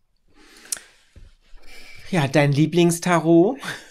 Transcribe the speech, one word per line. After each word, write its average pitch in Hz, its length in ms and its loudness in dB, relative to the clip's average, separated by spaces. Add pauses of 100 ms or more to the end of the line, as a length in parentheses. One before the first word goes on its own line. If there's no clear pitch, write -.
(2000)
Ja, 147 180 -2
dein 143 240 0
Lieblingstarot. 170 1080 2 (320)